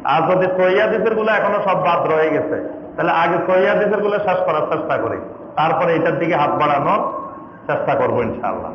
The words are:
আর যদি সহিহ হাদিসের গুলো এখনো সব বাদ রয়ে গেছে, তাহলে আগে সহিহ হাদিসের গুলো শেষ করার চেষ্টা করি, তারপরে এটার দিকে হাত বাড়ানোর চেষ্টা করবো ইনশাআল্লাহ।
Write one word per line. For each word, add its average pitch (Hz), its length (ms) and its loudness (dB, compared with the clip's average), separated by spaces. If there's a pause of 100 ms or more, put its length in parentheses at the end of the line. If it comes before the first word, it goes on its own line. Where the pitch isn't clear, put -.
আর 139 160 2 (100)
যদি 185 160 2
সহিহ 185 340 2
হাদিসের 220 340 0
গুলো 220 180 0
এখনো 202 320 0
সব 185 200 2
বাদ 175 280 2
রয়ে 156 180 2
গেছে, - 260 0 (400)
তাহলে 165 160 0
আগে 170 340 2
সহিহ 185 220 4
হাদিসের 202 320 2
গুলো 208 180 0
শেষ 185 200 0
করার 156 220 0
চেষ্টা 151 360 -2
করি, 107 220 -4 (380)
তারপরে 165 380 2
এটার 160 240 0
দিকে 170 160 0
হাত 147 160 2
বাড়ানোর 147 500 2 (640)
চেষ্টা 131 280 0
করবো 120 280 0
ইনশাআল্লাহ। 90 520 -4